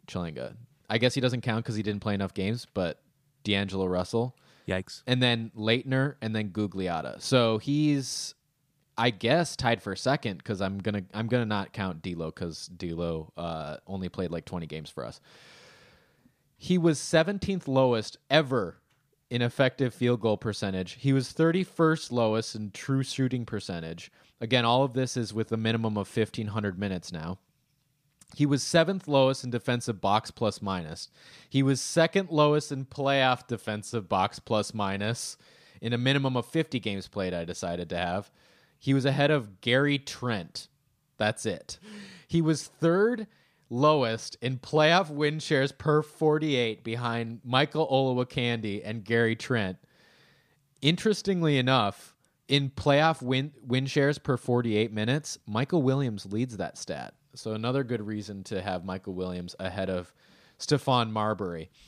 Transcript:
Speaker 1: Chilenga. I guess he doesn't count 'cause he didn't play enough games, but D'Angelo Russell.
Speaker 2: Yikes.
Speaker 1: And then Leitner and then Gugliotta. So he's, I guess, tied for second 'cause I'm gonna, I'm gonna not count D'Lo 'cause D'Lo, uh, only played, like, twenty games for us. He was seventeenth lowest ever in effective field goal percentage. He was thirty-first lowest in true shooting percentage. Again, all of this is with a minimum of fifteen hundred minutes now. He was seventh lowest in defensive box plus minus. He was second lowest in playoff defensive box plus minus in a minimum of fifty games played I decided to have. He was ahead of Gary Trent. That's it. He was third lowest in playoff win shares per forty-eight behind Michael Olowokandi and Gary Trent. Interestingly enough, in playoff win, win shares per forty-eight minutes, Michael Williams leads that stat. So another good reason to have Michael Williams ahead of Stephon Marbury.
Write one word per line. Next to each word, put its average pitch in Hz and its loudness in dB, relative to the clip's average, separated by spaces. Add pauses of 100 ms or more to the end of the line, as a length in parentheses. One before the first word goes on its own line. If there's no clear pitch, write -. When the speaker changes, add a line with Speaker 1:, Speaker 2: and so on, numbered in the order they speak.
Speaker 1:
Chilenga. 82 -8 (340)
I 113 0
guess 123 2
he 139 -2
doesn't 123 0
count 113 -2
'cause 117 -4
he 107 -2
didn't 101 -4
play 104 -2
enough 98 -2
games, 104 -4
but 90 -2 (400)
D'Angelo 98 0
Russell. 92 0 (320)
Speaker 2:
Yikes. - -4
Speaker 1:
And 127 2
then 117 2
Leitner 127 2
and 110 -2
then 107 -2
Gugliotta. 87 -2
So 117 4
he's, 143 0 (600)
I 120 2
guess, 120 0
tied 117 0
for 95 -6
second 123 -2
'cause 98 -4
I'm 98 -2
gonna, 101 -2 (100)
I'm 110 -4
gonna 120 0
not 104 -4
count 92 -6
D'Lo 82 -6
'cause - -10
D'Lo, 85 -6
uh, 78 -8 (100)
only 92 -8
played, 87 -6
like, 82 -6
twenty 85 -10
games 76 -12
for 64 -10
us. - -14 (1400)
He 180 0
was 165 4
seventeenth 185 0
lowest 131 2 (140)
ever 131 2 (520)
in 120 -2
effective 127 2
field 120 2
goal 107 2
percentage. 95 -4
He 139 0
was 135 0
thirty-first 165 2
lowest 110 2
in 107 -8
true 135 -2
shooting 127 -2
percentage. 85 -8 (280)
Again, 120 2
all 120 4
of 131 -2
this 127 -2
is 110 -2
with 107 -2
a 117 2
minimum 110 0
of 101 -2
fifteen 110 -2
hundred 101 -2
minutes 95 -4
now. 85 -8 (960)
He 143 4
was 139 2
seventh 175 2
lowest 135 4
in 123 -6
defensive 120 -2
box 104 2
plus 107 0
minus. 87 -6 (400)
He 135 2
was 135 2
second 170 2
lowest 151 4
in 135 -6
playoff 135 2
defensive 107 -6
box 95 0
plus 107 -2
minus 101 -4 (440)
in 117 -4
a 120 2
minimum 131 2
of 117 -2
fifty 151 -2
games 98 -6
played 92 -4
I 87 -4
decided 87 -6
to 90 -4
have. 90 -2 (480)
He 135 0
was 135 2
ahead 143 2
of 113 -2
Gary 139 4
Trent. 113 -6 (480)
That's 107 0
it. - -6 (480)
He 165 2
was 156 0
third 208 2 (420)
lowest 123 2
in 127 -2
playoff 156 4
win 147 -2
shares 139 0
per 151 2
forty-eight 151 0
behind 117 -4
Michael 151 2
Olowokandi 123 0
and 110 -8
Gary 117 4
Trent. 104 -2 (1040)
Interestingly 170 2
enough, 127 0 (340)
in 139 2
playoff 147 4
win, 131 -2 (120)
win 127 0
shares 143 2
per 135 0
forty-eight 117 2
minutes, 117 -2
Michael 131 0
Williams 127 0
leads 113 -4
that 90 -6
stat. 69 -10 (200)
So 110 -8
another 120 0
good 117 -2
reason 104 -8
to 98 -6
have 92 -4
Michael 95 -8
Williams 90 -6
ahead 92 -4
of 90 -4 (460)
Stephon 123 0
Marbury. 101 -4 (180)